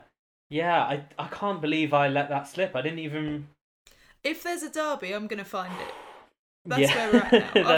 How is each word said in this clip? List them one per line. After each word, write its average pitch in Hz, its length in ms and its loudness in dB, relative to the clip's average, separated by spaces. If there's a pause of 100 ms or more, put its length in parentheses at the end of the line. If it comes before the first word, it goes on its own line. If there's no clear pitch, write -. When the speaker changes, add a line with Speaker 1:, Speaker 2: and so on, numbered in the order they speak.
(480)
Speaker 1:
Yeah, 160 340 2
I, 143 220 -2 (140)
I 151 100 -8
can't 196 320 -4
believe 151 340 0
I 143 140 6
let 139 220 0
that 143 180 -2
slip. 185 280 -4
I 127 60 0
didn't 165 180 -4
even 151 480 -6 (760)
Speaker 2:
If 302 200 -4
there's 349 200 -6
a 302 80 -10
derby, 294 420 -4
I'm 208 140 -6
gonna 208 200 -8
find 185 260 -8
it. - 220 -10 (720)
That's 247 160 0
Speaker 1:
Yeah. 269 120 4
Speaker 2:
where 226 180 2
we're 233 60 8
at - 140 4
now. 233 80 8
Speaker 1:
<laughs> - 140 -6
That's, 180 240 4